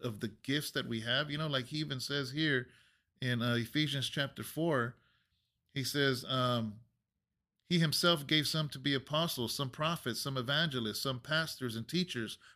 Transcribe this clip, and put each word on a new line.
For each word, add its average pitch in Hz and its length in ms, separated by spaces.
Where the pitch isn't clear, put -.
of 110 180
the 110 120
gifts 147 280
that 123 180
we 113 120
have. 127 300
You 147 60
know, 156 120
like 131 180
he 139 140
even 139 200
says 139 300
here 139 380
in, 123 220
uh, 120 140
Ephesians 135 520
chapter - 340
four, 131 520
he 139 100
says, 135 440
um, 123 460
"He 175 120
himself 165 480
gave 151 200
some 156 240
to - 80
be 139 140
apostles, 139 640
some 135 160
prophets, 151 500
some 139 160
evangelists, 127 640
some 131 180
pastors 147 580
and 113 120
teachers 160 480